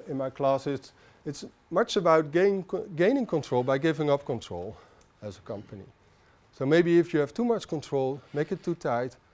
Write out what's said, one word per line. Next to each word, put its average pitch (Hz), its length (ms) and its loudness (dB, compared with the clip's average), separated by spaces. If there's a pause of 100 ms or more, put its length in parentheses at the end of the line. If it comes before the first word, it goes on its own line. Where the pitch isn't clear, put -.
in 139 100 -6
my 131 120 -4
class 135 380 0
is - 260 -6 (320)
it's 147 200 -10 (240)
much 202 280 0
about 160 340 4
gain, 190 320 2
co-, - 220 -8 (100)
gaining 226 300 2
control 131 380 0
by 135 140 0
giving 151 320 0
up 143 160 2
control 104 520 -8 (440)
as 104 160 -12
a - 40 -20
company. 101 420 -12 (680)
So - 140 -4
maybe 170 340 6
if 170 140 0
you 156 60 4
have 143 140 -2
too 233 120 -2
much 226 220 -2
control, 139 520 -4 (140)
make 151 180 -2
it 160 120 -8
too 170 120 -2
tight, 123 400 -4 (180)